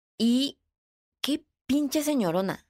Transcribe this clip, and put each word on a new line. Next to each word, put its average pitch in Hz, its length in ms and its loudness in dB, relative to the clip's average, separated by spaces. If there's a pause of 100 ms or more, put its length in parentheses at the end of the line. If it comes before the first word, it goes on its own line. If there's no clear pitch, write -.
(180)
Y 247 420 2 (600)
qué 302 220 -4 (240)
pinche 294 360 0
señorona. 190 680 -2